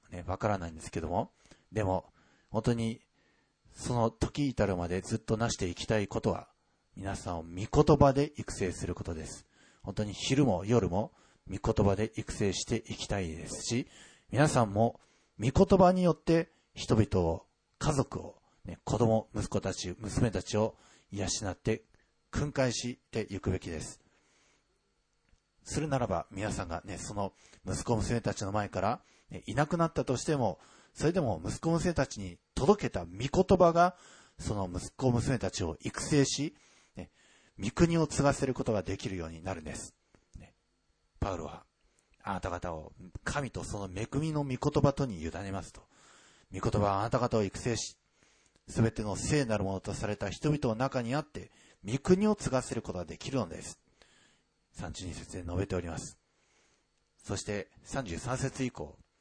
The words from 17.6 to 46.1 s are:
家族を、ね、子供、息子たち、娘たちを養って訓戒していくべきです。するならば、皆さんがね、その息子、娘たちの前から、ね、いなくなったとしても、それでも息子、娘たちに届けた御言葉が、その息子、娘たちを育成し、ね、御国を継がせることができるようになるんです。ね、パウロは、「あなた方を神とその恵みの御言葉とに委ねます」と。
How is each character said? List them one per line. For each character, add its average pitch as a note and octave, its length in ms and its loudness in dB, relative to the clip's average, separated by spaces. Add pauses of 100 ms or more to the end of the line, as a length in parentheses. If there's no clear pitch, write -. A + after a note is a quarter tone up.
家 D#3 120 2
族 - 280 0
を、 - 160 -12 (280)
ね、 - 220 -12
子 G#2+ 120 0
供、 A2 380 2
息 G2 140 -4
子 G2+ 100 -2
た F#2+ 140 -2
ち、 F2+ 260 -6
娘 G#2+ 320 0
た F#2 100 -4
ち - 160 -4
を A2 200 0 (340)
養 G2+ 140 -4 (240)
っ F2+ 80 -6
て A2 260 -2 (480)
訓 C#3+ 220 -2
戒 C3 180 2
し B2 260 -6 (140)
て A2 180 -4
い G2 120 -6
く G2 100 0
べ F#2 80 0
き - 100 -10
で D#2+ 120 -6
す。 - 180 -14 (1700)
す - 140 -6
る D#3 80 -2
な C3+ 100 2
ら A#2+ 100 0
ば、 F2 240 -2
皆 G2 200 -4
さ F#2+ 140 -4
ん - 20 -6
が E2+ 180 -6
ね、 F#2+ 120 -10
そ - 160 -10
の G2+ 200 -4 (340)
息 G2 160 -4
子、 A#2+ 120 2
娘 A2 260 0
た G2+ 120 0
ち - 100 -8
の F#2+ 80 -4
前 G#2 180 0
か F#2+ 120 -4
ら、 A2+ 200 0 (280)
ね、 - 180 -14
い A2 80 -6
な D3 100 2
く E3+ 120 0
な E3 100 4
っ - 60 -14
た C3+ 120 0
と B2+ 120 0
し - 60 -6
て D#3 120 2
も、 A2 240 0 (340)
そ C3+ 140 0
れ E3+ 40 4
で F#3 80 0
も G2+ 240 0
息 G#2 160 -6
子、 E3 120 0
娘 E3+ 220 2
た C#3 120 2
ち - 140 -6
に F2+ 180 -10 (160)
届 D#3 300 4
け B2 60 0
た E2+ 160 -6
御 E2 120 -10
言 F3 400 4
葉 E3+ 160 8
が、 F3 220 6 (440)
そ A2+ 140 -2
の G2 200 -2
息 - 220 -8
子、 C3 160 2
娘 A#2+ 280 2
た F#2+ 120 -2
ち - 120 -4
を D#2+ 180 -2
育 - 220 -6
成 C#3+ 220 4
し、 D3 300 -4 (400)
ね、 F2+ 140 -12 (520)
御 G2+ 100 -2
国 E3+ 260 4
を D#3 100 4
継 - 160 0
が C#3 100 6
せ C#3 120 -4
る B2+ 80 0
こ E3+ 100 -4
と A#2 100 0
が G2 80 2
で F#2+ 160 -4
き - 120 -6
る F#2+ 60 -6
よ E2 120 -6
う - 20 -10
に D#2+ 140 -12
な F#2 100 -6
る E2 80 -10
ん - 20 -12
で C#2+ 120 -10
す。 - 200 -14 (420)
ね、 - 160 -20 (640)
パ G2 140 0
ウ F2 40 -2
ロ D#2+ 80 -8
は、 D2 200 -12 (580)
「あ G2+ 100 -6
な F#2 80 -4
た F#2+ 80 -4
方 F2 240 -4
を D#2 200 -10 (300)
神 C#3 280 -4
と F2 120 -8
そ G2+ 240 -6
の - 60 -12
恵 G#2 140 -4 (120)
み D#3+ 120 -2
の D3 120 -2
御 C#3 60 -4
言 B2+ 80 -2
葉 C#3+ 360 4
と D3 120 -2
に F2+ 160 -6
委 D#2+ 100 -4
ね G2 200 -8
ま F#2+ 120 -6
す」 - 100 -16
と。 - 80 -20 (720)